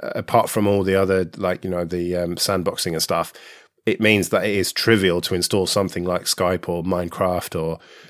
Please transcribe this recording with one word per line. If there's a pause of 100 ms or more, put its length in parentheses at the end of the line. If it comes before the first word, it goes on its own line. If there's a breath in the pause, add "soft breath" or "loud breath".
apart
from
all
the
other,
like,
you
know,
the,
um,
sandboxing
and
stuff, (520 loud breath)
it
means
that
it
is
trivial
to
install
something
like
Skype
or
Minecraft
or, (300 loud breath)